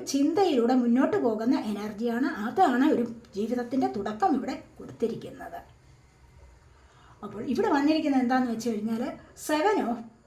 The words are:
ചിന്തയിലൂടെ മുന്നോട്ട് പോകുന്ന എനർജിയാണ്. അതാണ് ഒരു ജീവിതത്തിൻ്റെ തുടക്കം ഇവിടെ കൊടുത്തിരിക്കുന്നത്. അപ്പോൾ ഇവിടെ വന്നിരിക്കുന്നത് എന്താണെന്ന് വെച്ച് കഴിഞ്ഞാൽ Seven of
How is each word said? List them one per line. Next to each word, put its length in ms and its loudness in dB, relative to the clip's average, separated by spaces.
ചിന്തയിലൂടെ 720 2
മുന്നോട്ട് 420 2
പോകുന്ന 320 0
എനർജിയാണ്. 580 -2
അതാണ് 460 4
ഒരു 120 2
ജീവിതത്തിൻ്റെ 580 -2
തുടക്കം 400 0
ഇവിടെ 180 -4
കൊടുത്തിരിക്കുന്നത്. 840 -8
അപ്പോൾ 180 -10
ഇവിടെ 240 2
വന്നിരിക്കുന്നത് 480 2
എന്താണെന്ന് 300 2
വെച്ച് 140 -4
കഴിഞ്ഞാൽ 340 -4
Seven 280 2
of 100 -4